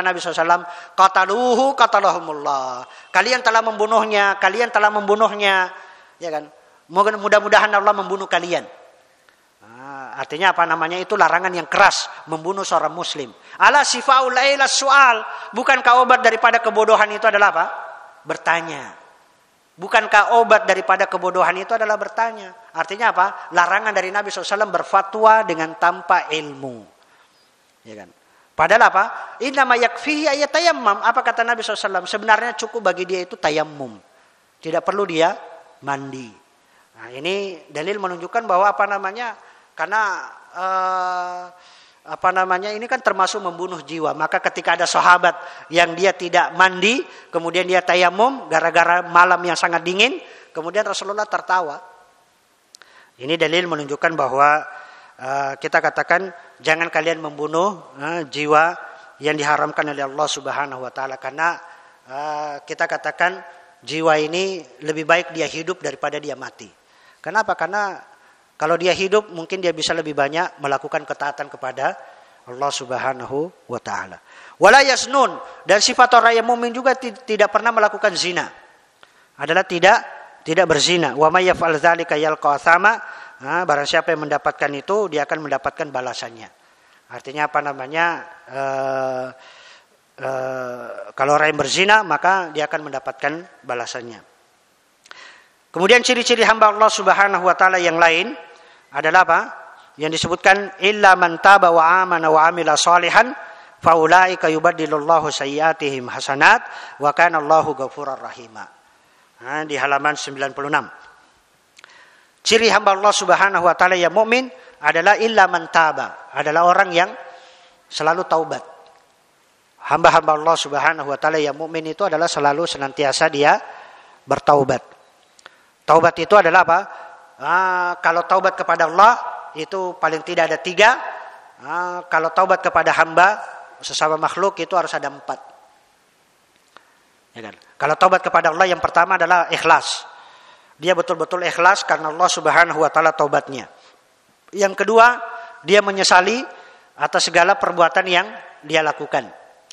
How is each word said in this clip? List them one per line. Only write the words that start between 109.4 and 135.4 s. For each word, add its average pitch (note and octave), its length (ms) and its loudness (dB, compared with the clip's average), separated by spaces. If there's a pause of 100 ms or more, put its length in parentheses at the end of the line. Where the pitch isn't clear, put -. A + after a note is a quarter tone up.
Nah, D3 240 -8
di D3 80 -8
halaman C#3+ 400 0
sembilan C#3 400 -8
puluh C#3 160 -8
enam. C#3 160 0 (1600)
Ciri A3 240 2
hamba G3+ 240 2
Allah G3 240 2
Subhanahu F3+ 480 2
wa F3 100 4
taala F#3 220 4
yang E3+ 160 2
mukmin A#3 400 0 (320)
adalah E3 320 4
illa G#3+ 320 2
man E3+ 240 -4
taba, D3+ 640 0
adalah D3+ 320 2
orang F#3 240 4
yang F3 180 2 (800)
selalu E3 400 -2
taubat. D3+ 360 -2 (1200)
Hamba-hamba D#3+ 520 4
Allah D#3+ 240 2
Subhanahu C#3+ 480 -2
wa C#3 80 -4
taala D#3 240 0
yang C#3+ 160 -2
mukmin D#3+ 320 -10
itu D#3+ 160 -6
adalah E3+ 240 0
selalu D3 400 0
senantiasa C#3 640 -2
dia D3 240 4 (720)
bertaubat. C3+ 560 2 (1040)
Taubat E3 320 4
itu E3 160 2
adalah F3 320 6
apa? E3 120 4 (600)
Ah, F3+ 520 0 (120)
kalau E3 240 2
taubat F#3 320 2
kepada E3+ 320 0
Allah G#3 240 6 (400)
itu F3+ 400 -8
paling D#3 280 -2
tidak E3+ 280 0
ada D#3 80 -2
tiga. F#3+ 300 4 (720)
Ah, F3 480 -8
kalau D#3+ 240 0
taubat F#3+ 240 2
kepada E3+ 320 0
hamba E3 480 4 (400)
sesama D#3 400 -2
makhluk F3 400 -2
itu E3+ 160 -6
harus D#3+ 160 -2
ada C#3+ 160 -8
empat. C#3 320 -12 (2000)